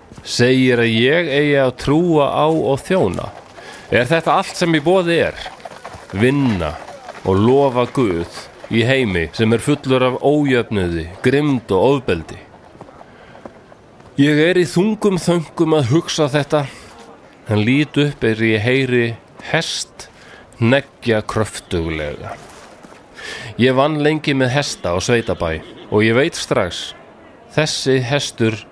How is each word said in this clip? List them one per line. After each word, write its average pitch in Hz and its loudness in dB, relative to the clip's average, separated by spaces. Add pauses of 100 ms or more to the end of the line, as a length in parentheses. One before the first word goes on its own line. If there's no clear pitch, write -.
(180)
segir 127 2
að 117 2
ég 139 2
eigi 143 2
að 131 2
trúa 151 2
á 143 0
og 143 0
þjóna. 104 -2 (560)
Er 120 0
þetta 160 0
allt - -2
sem 170 0
í 151 2
boði 170 2
er? 85 -2 (720)
Vinna 110 0 (440)
og 95 0
lofa 123 2
Guð 95 -4 (200)
í 113 0
heimi 110 0
sem 110 0
er 117 2
fullur 131 0
af 127 0
ójöfnuði, 113 0 (100)
grimmd 135 0
og 95 4
ofbeldi. 107 -2 (1800)
Ég 147 4
er 175 4
í 165 2
þungum 208 0
þönkum 170 0
að 147 2
hugsa 156 0
þetta, 143 0 (800)
en 107 0
lít 143 0
upp 143 -2
er 113 0
ég 110 2
heyri 123 2 (360)
hest - -6 (460)
hneggja 113 0
kröftuglega. 82 -6 (1160)
Ég 127 2
vann 147 2
lengi 151 0
með 131 0
hesta 139 -4
á 90 0
sveitabæ 90 -2 (260)
og 107 2
ég 113 2
veit 156 0
strax, - -4 (540)
þessi 139 0
hestur 120 -2 (160)